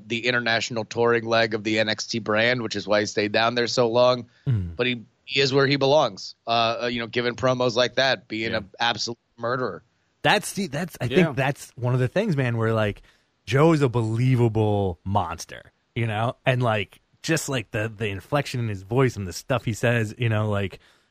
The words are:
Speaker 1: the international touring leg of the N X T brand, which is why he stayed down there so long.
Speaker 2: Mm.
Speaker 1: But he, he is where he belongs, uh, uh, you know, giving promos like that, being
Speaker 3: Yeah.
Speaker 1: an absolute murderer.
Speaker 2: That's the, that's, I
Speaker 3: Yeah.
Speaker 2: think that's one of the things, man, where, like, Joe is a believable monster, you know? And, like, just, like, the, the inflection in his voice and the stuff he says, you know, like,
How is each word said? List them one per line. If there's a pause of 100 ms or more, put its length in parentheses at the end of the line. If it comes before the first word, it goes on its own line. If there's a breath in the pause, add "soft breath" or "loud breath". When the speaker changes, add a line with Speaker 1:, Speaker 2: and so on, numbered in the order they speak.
Speaker 1:
the
international
touring
leg
of
the
N
X
T
brand,
which
is
why
he
stayed
down
there
so
long. (200 loud breath)
Speaker 2:
Mm.
Speaker 1:
But
he, (220)
he
is
where
he
belongs, (120)
uh,
uh,
you
know,
giving
promos
like
that,
being
Speaker 3:
Yeah.
Speaker 1:
an
absolute (180)
murderer. (400)
Speaker 2:
That's
the,
that's,
I
Speaker 3:
Yeah.
Speaker 2:
think
that's
one
of
the
things,
man,
where,
like, (440 soft breath)
Joe
is
a
believable
monster, (220)
you
know?
And,
like, (220)
just,
like,
the,
the
inflection
in
his
voice
and
the
stuff
he
says,
you
know,
like, (320 soft breath)